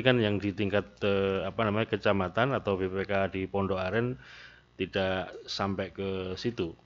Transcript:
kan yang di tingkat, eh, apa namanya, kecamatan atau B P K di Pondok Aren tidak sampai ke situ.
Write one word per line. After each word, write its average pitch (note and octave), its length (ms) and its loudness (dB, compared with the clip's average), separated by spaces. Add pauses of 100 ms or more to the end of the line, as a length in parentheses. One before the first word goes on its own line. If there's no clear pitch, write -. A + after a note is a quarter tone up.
kan B2+ 160 6
yang G#2 160 2
di F#2+ 160 -2
tingkat, G2+ 320 0 (160)
eh, G2 400 2
apa G2 240 -2
namanya, G#2+ 240 0
kecamatan G#2 640 2
atau G2 240 0
B F#2+ 80 0
P F#2+ 160 -2
K G2 320 0
di F#2+ 160 -2
Pondok F#2+ 320 0
Aren A#2 320 0 (640)
tidak F#2+ 560 0 (160)
sampai G2 400 -2
ke F#2+ 480 -4
situ. F#2+ 320 -4 (140)